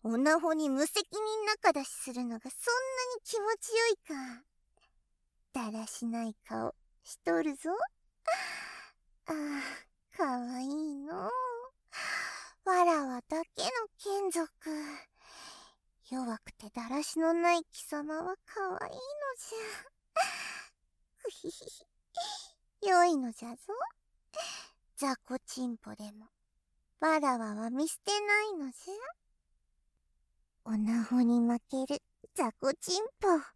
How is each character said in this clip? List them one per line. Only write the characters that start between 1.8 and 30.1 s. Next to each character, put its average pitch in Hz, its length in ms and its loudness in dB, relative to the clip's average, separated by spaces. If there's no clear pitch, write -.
し 262 60 -8
す - 240 -6
る 247 140 -4
の 233 120 -4
が - 40 -8
そ 262 60 -12
ん - 20 -10
な - 0 -
に - 80 -10
気 440 160 -2
持 403 60 -2
ち - 160 -8
よ 453 120 6
い 440 100 4
か。 262 380 -8
だ 226 160 -2
ら 220 160 -6
し - 180 -8
な 233 200 -2
い 220 120 -6
顔 226 280 -4
し - 160 -14
と 339 220 2
る 294 140 0
ぞ。 320 140 -6
あ 330 40 -4
あ、 285 840 -8
か 359 80 2
わ 247 360 -2
い 262 60 -4
い 294 320 -4
の 339 280 -6
う。 440 40 -2
わ 359 180 6
ら 311 220 6
わ 247 200 -4
だ 320 160 0
け 427 60 -4
の - 80 0
眷 392 340 0
属。 330 200 0
弱 247 280 -4
く - 160 -18
て 214 160 -16
だ 233 180 -8
ら 277 140 0
し - 160 -4
の 330 160 4
な 339 180 4
い 339 180 4
貴 - 140 -12
様 311 380 -4
は 370 120 -4
か - 160 -8
わ 370 240 -2
い - 20 -10
い - 60 -10
の - 40 -10
じ - 180 -12
ゃ。 440 40 -8
く 440 80 -4
ひ - 200 -10
ひ - 160 -16
ひ。 - 1200 -8
よ 349 160 8
い 330 140 6
の 247 120 -2
じ - 140 -14
ゃ 233 60 -10
ぞ。 240 60 -12
雑 277 220 0
魚 254 180 -4
チ 254 200 -4
ン 233 100 -4
ポ 214 180 -12
で 208 180 -12
も、 214 180 -20
わ 311 200 6
ら 269 160 4
わ 220 180 -4
は 220 140 -4
見 269 180 0
捨 - 100 -2
て 403 140 2
な 415 240 4
い 415 100 -2
の 277 160 -4
じ - 200 -14
ゃ。 392 40 -8